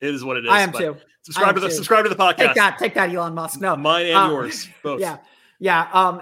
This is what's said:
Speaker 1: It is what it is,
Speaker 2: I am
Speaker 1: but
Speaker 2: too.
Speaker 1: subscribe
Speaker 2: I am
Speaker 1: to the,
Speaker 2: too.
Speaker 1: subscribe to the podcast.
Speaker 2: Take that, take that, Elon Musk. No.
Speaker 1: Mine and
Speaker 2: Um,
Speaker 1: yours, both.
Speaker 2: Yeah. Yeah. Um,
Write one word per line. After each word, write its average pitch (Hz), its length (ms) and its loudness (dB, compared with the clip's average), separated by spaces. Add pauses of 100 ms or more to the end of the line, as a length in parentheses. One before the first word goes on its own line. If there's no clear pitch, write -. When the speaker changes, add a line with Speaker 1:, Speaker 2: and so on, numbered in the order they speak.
Speaker 1:
It 139 80 -4
is 135 140 -8
what 131 140 -6
it 117 80 -8
is, 117 40 -4
Speaker 2:
I 202 120 4
am 180 100 -2
Speaker 1:
but 123 80 -6
Speaker 2:
too. 151 180 -4 (240)
Speaker 1:
subscribe 170 240 -2
Speaker 2:
I 196 40 6
am 185 60 4
Speaker 1:
to 190 60 -2
the, 190 60 -4
Speaker 2:
too. 165 80 -4
Speaker 1:
subscribe 220 300 2
to 208 40 0
the 185 60 -4
podcast. 185 220 2
Speaker 2:
Take 185 180 4
that, 202 240 2
take - 160 -2
that, 180 180 0
Elon 170 220 -6
Musk. 160 260 -8
No. 185 140 0
Speaker 1:
Mine 160 320 0
and 170 80 2
Speaker 2:
Um, 190 160 4
Speaker 1:
yours, 123 360 -6 (140)
both. 143 180 -6
Speaker 2:
Yeah. 165 180 -6 (420)
Yeah. 170 340 2
Um, 180 280 4